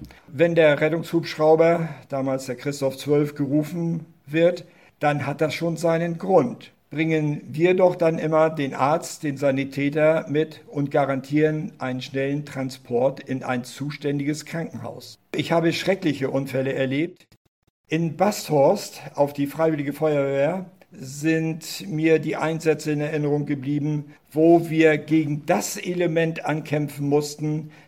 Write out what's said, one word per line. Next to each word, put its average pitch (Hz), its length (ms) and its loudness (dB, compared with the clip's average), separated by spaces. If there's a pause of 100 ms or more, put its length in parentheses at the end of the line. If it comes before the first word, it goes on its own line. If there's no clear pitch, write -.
(260)
Wenn 165 300 2
der 151 240 6
Rettungshubschrauber, 160 1080 4 (200)
damals 135 380 -2
der 123 100 -6
Christoph 135 400 -4
zwölf, 147 400 0
gerufen 151 680 -2 (220)
wird, 170 380 2 (340)
dann 147 280 0
hat 143 140 -4
das 156 140 0
schon 165 220 -4
seinen 165 420 0
Grund. 175 540 2 (180)
Bringen 151 560 0
wir 165 280 2
doch 180 220 4
dann 165 220 2
immer 156 300 2
den 143 240 -4
Arzt, 151 500 -2
den 143 140 -4
Sanitäter 143 920 0
mit 156 380 -2
und 143 220 -4
garantieren 151 840 0
einen 127 240 -6
schnellen 139 460 -4
Transport 131 720 -4
in 131 220 -6
ein 123 220 -4
zuständiges 143 840 -6
Krankenhaus. - 720 -12 (160)
Ich - 180 -4
habe 165 220 2
schreckliche 165 560 -2
Unfälle 135 420 -2
erlebt. 135 540 -4 (600)
In 160 280 -2
Basthorst 180 840 2 (140)
auf 143 180 0
die 143 120 -2
Freiwillige 147 460 -2
Feuerwehr 147 720 0 (260)
sind 160 960 -4
mir 156 340 2
die 143 160 -4
Einsätze 156 560 -2
in 147 100 -2
Erinnerung 147 420 0
geblieben, 147 720 -4 (180)
wo 160 380 6
wir 156 260 6
gegen 147 480 0
das 196 320 0
Element 165 720 -2
ankämpfen 147 600 -2
mussten, 151 640 -2 (180)